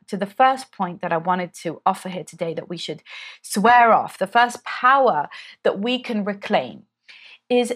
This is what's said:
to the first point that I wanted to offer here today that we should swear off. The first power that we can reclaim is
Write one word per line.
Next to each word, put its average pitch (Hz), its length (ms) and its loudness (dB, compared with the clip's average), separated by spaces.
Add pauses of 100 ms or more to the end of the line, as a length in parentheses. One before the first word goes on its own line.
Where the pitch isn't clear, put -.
to 208 100 -8
the 196 80 -4
first 262 460 0
point 180 280 -8
that 170 120 -4
I 165 40 0
wanted 180 460 -2
to 160 240 -8
offer 190 240 -2
here 180 140 -10
today 165 280 -8
that 156 160 -10
we 175 80 -8
should - 260 -10 (380)
swear 233 520 4
off. 135 260 0
The 185 80 -2
first 240 380 0
power 247 680 2 (320)
that - 160 0
we 247 240 -2
can 214 220 -4
reclaim 190 580 -4 (680)
is 247 280 2